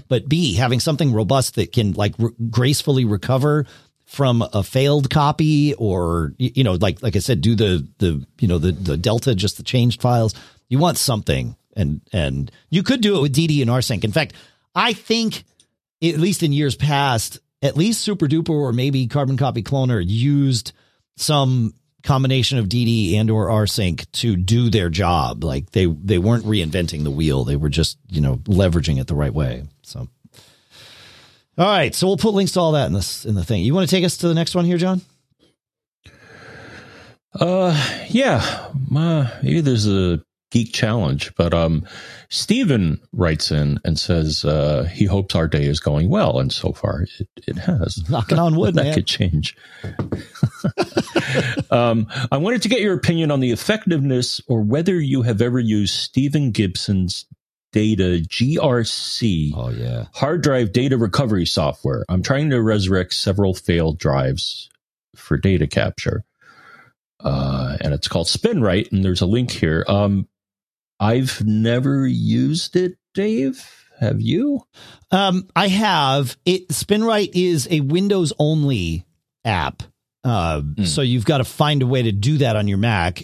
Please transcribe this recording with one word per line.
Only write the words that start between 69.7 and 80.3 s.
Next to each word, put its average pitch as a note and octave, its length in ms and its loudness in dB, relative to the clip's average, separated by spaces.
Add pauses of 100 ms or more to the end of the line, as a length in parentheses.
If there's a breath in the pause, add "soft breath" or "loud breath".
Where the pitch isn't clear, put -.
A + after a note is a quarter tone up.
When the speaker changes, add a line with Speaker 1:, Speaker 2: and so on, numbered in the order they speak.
Speaker 2:
Um, G2+ 400 2 (720)
I've A#2+ 460 0
never B2 640 0
used B2 680 -2
it, F3+ 220 -4 (160)
Dave. A#3 480 -4 (380)
Have G#2+ 220 -2
you? A3+ 400 -2 (500 loud breath)
Speaker 1:
Um, F#3+ 440 0
I F#3+ 120 2
have. D3+ 760 0
It, F#3 240 0
SpinRite G#3 640 0
is F3 360 0
a D#3 120 2
Windows-only D3 1200 0 (380)
app. E2+ 400 -2 (400)
Uh, E2+ 380 0